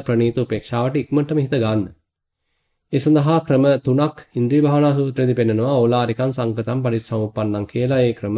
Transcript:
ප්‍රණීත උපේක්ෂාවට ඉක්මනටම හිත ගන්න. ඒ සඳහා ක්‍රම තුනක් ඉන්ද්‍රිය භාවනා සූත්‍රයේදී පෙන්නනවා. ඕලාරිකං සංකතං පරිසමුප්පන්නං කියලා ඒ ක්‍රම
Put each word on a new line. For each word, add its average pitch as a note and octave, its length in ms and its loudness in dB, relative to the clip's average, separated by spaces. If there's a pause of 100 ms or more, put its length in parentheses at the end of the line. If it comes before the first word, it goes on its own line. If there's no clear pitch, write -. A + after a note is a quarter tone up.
ප්‍රණීත A#2 380 0
උපේක්ෂාවට A#2+ 580 -4
ඉක්මනටම D3 420 -2
හිත C#3 180 -2
ගන්න. A2 320 0 (1040)
ඒ C3+ 80 0
සඳහා D3+ 400 2
ක්‍රම C3+ 240 2 (160)
තුනක් C#3+ 400 0 (100)
ඉන්ද්‍රිය B2 300 0
භාවනා D3 320 4
සූත්‍රයේදී C3 440 0
පෙන්නනවා. A#2 360 0
ඕලාරිකං A#2+ 600 0
සංකතං A#2 480 -4
පරිසමුප්පන්නං G#2+ 840 -2
කියලා B2+ 320 -2
ඒ A#2+ 140 2
ක්‍රම G#2 260 -4